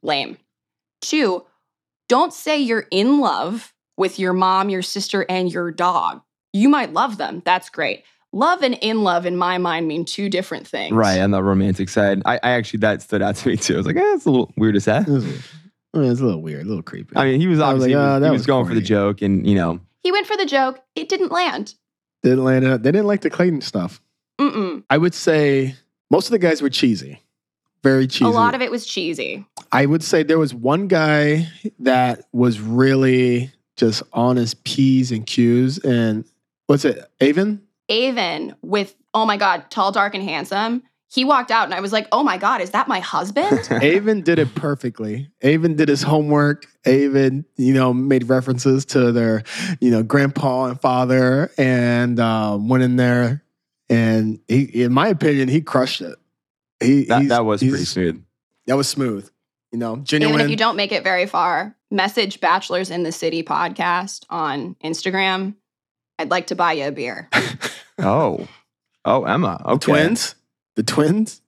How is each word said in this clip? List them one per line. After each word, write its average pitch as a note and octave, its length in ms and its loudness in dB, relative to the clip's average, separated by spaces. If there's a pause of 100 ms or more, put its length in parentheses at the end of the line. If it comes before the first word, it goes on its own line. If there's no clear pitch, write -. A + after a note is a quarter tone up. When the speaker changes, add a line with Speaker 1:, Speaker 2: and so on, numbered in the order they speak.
Speaker 1:
Lame. C#3 340 -4 (640)
Two, G#3+ 440 -2 (640)
don't C#4 240 2
say D4+ 260 -4
you're A3+ 320 -2
in A#3+ 300 2
love F3+ 520 -4 (240)
with F#3 220 -2
your F#3 140 0
mom, F#3 380 2
your F#3 120 -4
sister, G3 460 -4
and F#3 240 -2
your F3 180 -6
dog. E3+ 520 -2 (300)
You G#3 160 4
might C#4 240 2
love G#3 260 -2
them. - 260 -8
That's F3+ 240 0
great. C3+ 360 -6 (280)
Love D4+ 300 0
and B3+ 180 0
in A3 220 0
love, F3+ 240 0
in F3 100 -4
my F3+ 220 -2
mind, E3+ 300 -2
mean D#3+ 160 -4
two G3 240 -6
different F#3 380 -6
things. G2 280 -6
Speaker 2:
Right, G2+ 260 2
on G2 120 2
the G2 100 0
romantic F#2+ 460 0
side. G2 360 0
I, A#2+ 180 0
I A#2+ 100 0
actually, A#2 280 -4
that G#2+ 220 0
stood G2+ 200 -2
out G#2 140 -2
to - 120 -4
me G#2 80 0
too. - 180 -2
I - 40 -2
was F#2 80 -2
like, - 100 0
"Eh, G4+ 180 2
it's D#4+ 100 -6
a - 60 2
little B2+ 260 2
weird G#2+ 180 2
to G2+ 60 4
say." A2 180 0
Speaker 3:
It F#3+ 100 -2
was C3+ 180 0
weird. C#2 160 -10 (520)
I E3+ 40 0
mean, C3 140 2
it's A#2+ 80 0
a C3+ 40 -2
little F#2 180 0
weird, D2+ 220 -10
a F#2+ 40 -8
little F#2+ 160 -4
creepy. - 320 -10
Speaker 2:
I C3+ 80 2
mean, C3+ 160 2
he F3+ 80 2
was E3+ 120 2
Speaker 3:
I C#3 120 2
was C3 100 2
Speaker 2:
obviously, B2+ 140 4
Speaker 3:
like, D3 60 4
Speaker 2:
he C#3 40 2
was, C#3 100 2
Speaker 3:
"Oh, C3+ 40 2
that D3 60 4
Speaker 2:
he D#3 60 4
was A#2 80 2
Speaker 3:
was A#2+ 60 -4
Speaker 2:
going C3 200 2
for F2 80 -4
the A2 60 2
Speaker 3:
corny." F#2+ 60 -4
Speaker 2:
joke G2+ 360 0
and, G2 260 2
you G2+ 80 4
know. E2+ 240 -2 (220)
Speaker 1:
He F4+ 100 0
went G4+ 160 0
for G#4+ 80 -2
the F#4+ 100 -2
joke. C4 340 -2 (140)
It D#4+ 140 -8
didn't F#4 240 -2
land. E4 420 -4 (480)
Speaker 3:
Didn't C3 220 2
land C3 200 2
up. C3 180 0
They C3+ 100 2
didn't G#3 160 2
like G3+ 140 0
the D#3+ 80 -2
Clayton F3 320 0
stuff. - 380 -6 (400)
Speaker 1:
Mm-mm. G3+ 480 -4
Speaker 3:
I C3+ 100 2
would E3+ 160 2
say C#3 600 0 (360)
most F#3 160 2
of - 40 -6
the A#3 80 2
guys E3 240 2
were C#3 80 0
cheesy. F2+ 500 -2 (600)
Very C3+ 240 2
cheesy. - 200 0
Speaker 1:
A - 20 4
lot A#3 260 2
of B3+ 80 -2
it B3 80 -4
was A#3 160 -6
cheesy. D#3+ 580 -8 (280)
Speaker 3:
I C3+ 140 2
would D#3 180 2
say D#3+ 180 2
there D#3+ 160 2
was C#3+ 160 0
one C#3 320 -2
guy D#3 600 2 (320)
that B2+ 520 0
was A#2+ 280 2
really B2+ 880 2 (260)
just A2+ 260 0 (100)
on B2 240 2
his A#2 180 -2
P's C3 560 0
and A2 160 -6
Q's. B2+ 520 2
And A2+ 460 0 (440)
what's C#3+ 160 2
it, C3+ 200 0 (160)
Avon? F#3+ 420 0 (260)
Speaker 1:
Avon G#3+ 760 -4
with, G3 320 -4 (200)
oh A3 120 2
my G#3 100 0
God, F#3 340 -2
tall, G3 200 0
dark, G3+ 240 0
and F#3+ 80 -6
handsome. G3+ 600 -4 (300)
He B3+ 120 0
walked C4 260 0
out A3+ 140 2
and F#3+ 100 -6
I F3+ 60 -4
was G3 120 -4
like, G#3+ 200 0
"Oh A#3 100 2
my G3+ 160 0
God, G#3 220 0
is F3+ 100 -8
that A3+ 160 -2
my A3 140 -2
husband?" G3+ 720 -2
Speaker 3:
<laughs> A#2 120 0
Avon G3+ 380 2
did E3 180 2
it C#3+ 160 0
perfectly. C3 760 -6 (140)
Avon D#3+ 320 2
did D3+ 140 2
his C#3+ 140 2
homework. D3 640 2 (200)
Avon, C3+ 580 2 (120)
you B2+ 180 2
know, C3 180 4
made B2+ 360 0
references C3 580 2
to B2 240 2
their, A2+ 320 0 (380)
you B2 100 4
know, A2+ 140 2
grandpa C#3 640 0
and B2+ 140 -8
father B2+ 800 2
and, A#2+ 600 2
um, A2 480 0
went B2+ 160 4
in B2 100 2
there. B2 480 2 (460)
And A2 580 2
he, B2+ 160 2 (220)
in A#2+ 80 0
my D3+ 160 2
opinion, C#3+ 400 0
he D3+ 140 2
crushed C3 380 -2
it. F2 160 -14 (600)
He, C3+ 280 4
Speaker 2:
That, A#2 160 2
Speaker 3:
he's, C#3 80 2
Speaker 2:
that A#2+ 140 2
was G#2+ 160 0
Speaker 3:
he's C3 120 2
Speaker 2:
pretty C3+ 140 -2
smooth. E2+ 360 -4 (460)
Speaker 3:
That B2+ 80 0
was C#3 120 -2
smooth. A2 400 -6 (440)
You A#2 80 -6
know, A2+ 140 -6
Speaker 1:
Avon, C#3 100 -12
Speaker 3:
genuine. D3+ 380 0
Speaker 1:
if C#3+ 60 0
you D3 80 -2
don't A3 200 0
make G3+ 160 -4
it G3 100 -2
very F#3 240 0
far, F3 480 -2 (160)
message G3+ 500 -2
Bachelors F3+ 480 -2
in F3 140 -6
the E3 80 -4
City E3 320 -6
podcast F3 880 -4
on D#3 540 -6
Instagram. F#3+ 720 -4 (640)
I'd D#3 100 -6
like F3 180 -2
to F3+ 60 -4
buy E3+ 200 0
you C#3+ 120 -4
a D3 60 -6
beer. A#2+ 420 -10
<laughs> - 40 2 (640)
Speaker 2:
Oh. A2 460 0 (560)
Oh, A#2 200 0
Emma. A2 380 -2
Speaker 3:
The - 100 -4
Speaker 2:
Okay. D3 200 0
Speaker 3:
twins? E3 420 0 (400)
The A2 80 -4
twins? D#3+ 640 0